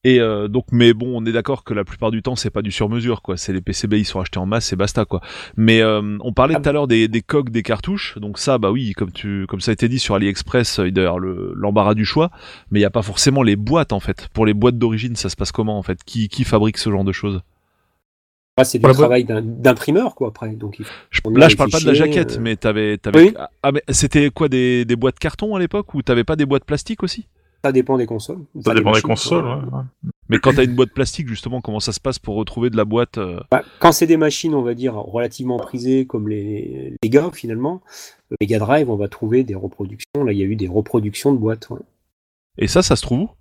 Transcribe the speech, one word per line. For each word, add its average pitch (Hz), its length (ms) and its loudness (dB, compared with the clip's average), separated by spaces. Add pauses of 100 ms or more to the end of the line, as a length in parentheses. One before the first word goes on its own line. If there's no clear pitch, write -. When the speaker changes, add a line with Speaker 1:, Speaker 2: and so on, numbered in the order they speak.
Speaker 1:
Et, 127 120 8
euh, 107 280 0
donc, 120 240 -2
mais 120 220 8
bon, 120 260 -2
on 113 60 -6
est 117 60 0
d'accord 117 320 -4
que - 100 -8
la 104 100 -2
plupart 110 280 -4
du 113 100 -4
temps, 127 140 -4
c'est 107 160 -6
pas 104 100 -4
du 104 100 -6
sur-mesure, 113 520 -2
quoi. 92 140 -6
C'est 95 160 -6
les 92 80 -2
P 92 120 -6
C - 140 -4
B, 101 60 0
ils 107 120 2
sont - 140 -6
achetés 92 180 -6
en 92 80 -4
masse 110 260 -2
et 98 40 -2
basta, 101 280 0
quoi. 95 160 -4 (380)
Mais, 113 240 6
euh, 104 400 0
on 123 100 -6
parlait 131 240 2
Speaker 2:
Ah 151 60 0
Speaker 1:
tout 147 80 0
à - 20 2
Speaker 2:
bon. - 40 0
Speaker 1:
l'heure 147 120 0
des, 113 200 4
des 113 160 -2
coques 143 260 -2
des 113 140 -2
cartouches. 117 560 -4
Donc 104 180 -10
ça, 131 220 0
bah 101 100 0
oui, 113 240 -2
comme 92 180 -4
tu, 98 360 -6
comme 95 140 -8
ça 113 100 0
a - 20 2
été 117 160 0
dit 123 80 -2
sur 120 160 -2
AliExpress, 101 640 0
euh, 92 120 0
d'ailleurs, 92 260 2
le, 92 380 -6
l'embarras 101 400 2
du 107 100 0
choix. 160 240 0 (400)
Mais 107 120 0
il - 20 6
y - 20 6
a 95 60 0
pas 117 100 -2
forcément 135 400 2
les 113 140 4
boîtes, 120 380 0
en 101 60 -2
fait. - 320 -8
Pour 110 140 0
les 107 80 4
boîtes 120 240 2
d'origine, 117 380 -2
ça 101 140 -6
se - 60 -8
passe - 160 -6
comment, 107 280 -4
en - 20 -6
fait ? 92 220 -6
Qui, 110 260 -4
qui - 140 -4
fabrique 110 340 2
ce - 140 -2
genre 98 120 0
de 95 80 0
choses ? 95 300 -4 (1160)
Speaker 2:
Ah, 131 60 6
c'est 127 140 0
du 113 60 2
Speaker 3:
Pour 139 60 8
la 131 40 8
boîte. 143 140 6
Speaker 2:
travail 123 160 4
d'un, 113 180 -2
d'imprimeur, 123 720 2
quoi, 131 140 -4
après. 110 240 -10
Donc, 110 260 -12
il 107 80 -12
faut - 80 -18 (160)
Speaker 1:
Je, - 120 -2
Speaker 2:
fournir 113 180 2
Speaker 1:
là, 156 80 10
Speaker 2:
les 156 60 10
Speaker 1:
je - 40 2
parle 131 140 2
pas 160 80 0
de 160 80 -2
la 135 60 6
Speaker 2:
fichiers, 151 200 4
Speaker 1:
jaquette, 147 240 0
Speaker 2:
euh. 117 40 -6
Speaker 1:
mais 113 160 -2
t'avais, 107 420 0
t'avais, 156 300 8
Speaker 2:
Oui. 220 100 0
Speaker 1:
ah, - 100 -10 (140)
ah, 139 80 2
mais 147 180 0
c'était 143 400 2
quoi, 156 200 0
des, 127 360 2
des 120 100 0
boîtes 123 220 0
carton 208 380 -4
à 190 40 -2
l'époque, 190 360 -4
ou 139 80 -2
t'avais - 200 2
pas 160 120 -2
des 151 100 0
boîtes 135 200 0
plastiques 151 360 -6
aussi ? 202 240 -6 (380)
Speaker 2:
Ça 139 80 2
dépend 131 260 2
des 123 80 0
consoles. 117 400 -10 (180)
Speaker 4:
Ça 113 100 2
Speaker 2:
Des 110 80 4
Speaker 4:
dépend 104 100 2
des 107 60 4
Speaker 2:
machines. 127 120 0
Speaker 4:
consoles, 170 340 0
ouais, 123 120 -4
ouais. 131 560 -10 (180)
Speaker 1:
Mais 113 80 4
quand 135 160 4
t'as 135 120 4
une 123 100 -2
boîte 127 160 4
plastique, 135 360 -4
justement, 117 340 -8
comment 107 180 -6
ça 104 140 -6
se - 60 -10
passe 131 200 -6
pour 107 160 -8
retrouver 113 340 -2
de 113 80 -2
la 107 80 4
boîte, 117 320 -2
euh ? 92 220 -8 (100)
Speaker 2:
Bah, - 140 2 (160)
quand 170 120 8
c'est 165 140 2
des 165 120 4
machines, 156 360 0
on 143 80 2
va 120 140 -2
dire, 123 180 -4
relativement 117 640 -4
prisées, 127 480 0
comme 107 240 -6
les, 104 600 -8
les 120 120 -14
Mega, 143 300 2
finalement, 127 480 -6 (480)
le 107 100 -8
Mega 107 200 0
Drive, 131 320 2
on 107 60 -2
va 101 100 -4
trouver 117 360 0
des 104 120 -6
reproductions. 98 680 -8
Là, 120 100 -2
il 101 40 -2
y 98 60 0
a - 20 0
eu 104 100 -2
des 101 120 -4
reproductions 107 640 -2
de 131 60 0
boîtes, 110 320 -4
ouais. 120 80 -12 (800)
Speaker 1:
Et - 80 -2
ça, 180 160 2
ça - 120 2
se - 60 -6
trouve 123 200 -2
où ? 220 80 -4 (120)